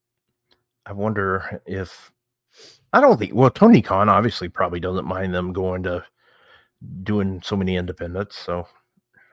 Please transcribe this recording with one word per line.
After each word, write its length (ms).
I 80
wonder 760
if, 440
I 80
don't 180
think, 160
well, 160
Tony 320
Khan 260
obviously 400
probably 320
doesn't 240
mind 300
them 180
going 300
to 220
doing 420
so 120
many 200
independents, 640
so 280